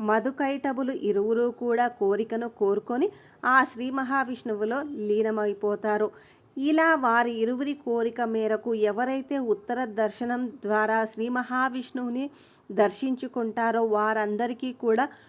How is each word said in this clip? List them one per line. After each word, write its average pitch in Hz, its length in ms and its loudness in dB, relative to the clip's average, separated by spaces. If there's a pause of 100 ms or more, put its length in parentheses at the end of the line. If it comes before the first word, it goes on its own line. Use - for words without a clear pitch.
మధుకైటబులు 269 880 0
ఇరువురు 226 680 0
కూడా 240 280 2
కోరికను 226 640 0
కోరుకొని 220 580 0 (380)
ఆ 262 180 6
శ్రీ 254 280 -4
మహావిష్ణువులో 247 920 -2
లీనమైపోతారు. 214 1300 0 (500)
ఇలా 311 380 4
వారి 240 360 2
ఇరువురి 247 420 -2
కోరిక 233 480 -2
మేరకు 220 520 0
ఎవరైతే 254 680 0
ఉత్తర 240 460 -2
దర్శనం 233 640 -2
ద్వారా 214 580 0
శ్రీ 220 240 -4
మహావిష్ణువుని 247 960 -4 (460)
దర్శించుకుంటారో 226 1120 0
వారందరికీ 220 880 0
కూడా 233 320 2 (240)